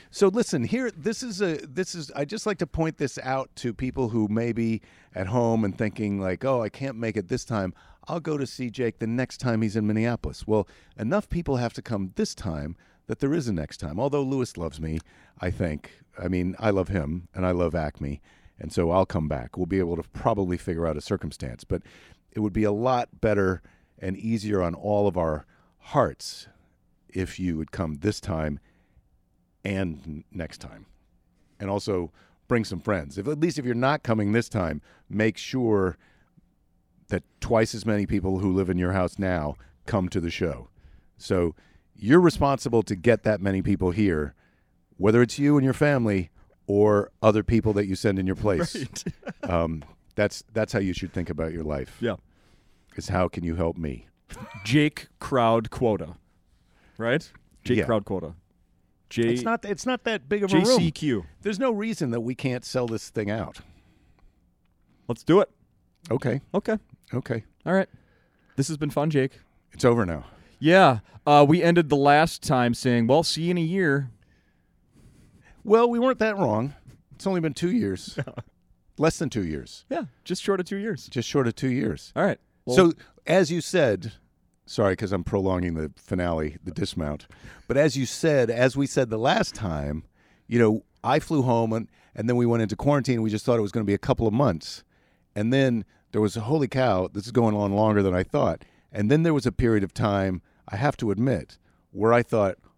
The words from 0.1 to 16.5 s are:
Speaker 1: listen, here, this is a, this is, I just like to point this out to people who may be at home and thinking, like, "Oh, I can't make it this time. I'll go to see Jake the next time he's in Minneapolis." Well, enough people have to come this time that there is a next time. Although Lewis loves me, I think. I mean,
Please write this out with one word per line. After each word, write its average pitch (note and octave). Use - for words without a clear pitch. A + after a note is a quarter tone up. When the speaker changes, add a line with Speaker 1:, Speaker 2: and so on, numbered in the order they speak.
Speaker 1:
listen, F#3+
here, A#3+
this F#3+
is G#3
a, E3
this D3+
is, D#3+
I D3
just G#3+
like G3+
to E3+
point D#3+
this C#3
out C3
to B2
people B2+
who A2
may A2+
be A2+
at F#2+
home A2+
and F#2+
thinking, G#2
like, F#2
"Oh, C3
I G#2
can't C3+
make A2+
it F#2+
this B2
time. G2
I'll E3+
go D3+
to C3+
see B2
Jake A#2
the A#2
next A#2+
time A2+
he's G#2+
in G#2+
Minneapolis." A2
Well, G#2
enough D#3+
people C#3+
have A#2+
to A2+
come G2
this G#3+
time D#2+
that A2+
there C#3
is C#3+
a G#2+
next D2+
time. D#2+
Although C#3
Lewis C3
loves E2
me, D#2+
I F2+
think. D#2+
I F2+
mean, F2+